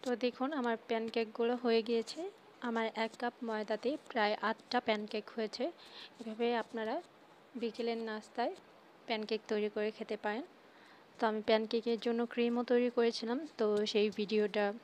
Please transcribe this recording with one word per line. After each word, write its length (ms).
তো 80
দেখুন, 240
আমার 160
প্যানকেকগুলো 640
হয়ে 240
গিয়েছে। 320
আমার 180
এক 160
cup 140
ময়দাতে 420
প্রায় 240
আটটা 380
pancake 380
হয়েছে। 300
এভাবে 260
আপনারা 320
বিকেলের 480
নাস্তায় 440
pancake 340
তৈরি 240
করে 220
খেতে 280
পারেন। 200
তো 120
আমি 180
প্যানকেকের 580
জন্য 140
ক্রিমও 300
তৈরি 240
করেছিলাম, 420
তো 80
সেই 160
ভিডিওটা 460